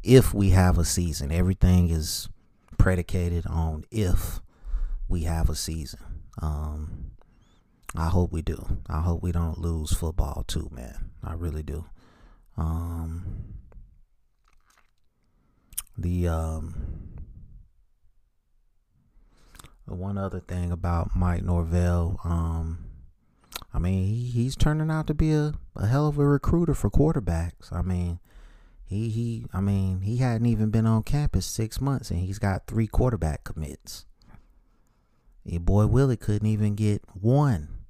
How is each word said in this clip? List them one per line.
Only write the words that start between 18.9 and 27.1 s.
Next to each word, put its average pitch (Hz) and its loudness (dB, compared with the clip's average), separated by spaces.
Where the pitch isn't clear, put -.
the - -10
one 98 -6
other 95 -6
thing 87 -4
about 87 -2
Mike 90 2
Norvell, 87 2
um, 82 -2
I 80 0
mean, 92 2
he, 120 -2
he's 120 0
turning 156 4
out 156 0
to 151 0
be 156 2
a, 151 2
a 98 -2
hell 143 4
of 147 0
a 143 4
recruiter 151 4
for - 0
quarterbacks. 87 2